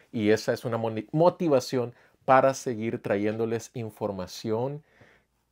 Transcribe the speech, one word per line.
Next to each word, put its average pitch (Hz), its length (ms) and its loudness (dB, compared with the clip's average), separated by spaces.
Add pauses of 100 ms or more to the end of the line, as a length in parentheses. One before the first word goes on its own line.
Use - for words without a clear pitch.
(120)
Y 107 180 2
esa 107 220 2
es 117 120 -6
una 117 120 -4
moni-, 113 340 -4
motivación 147 840 2 (320)
para 135 300 6
seguir 113 480 -6
trayéndoles 110 720 -2
información 110 1080 -6 (680)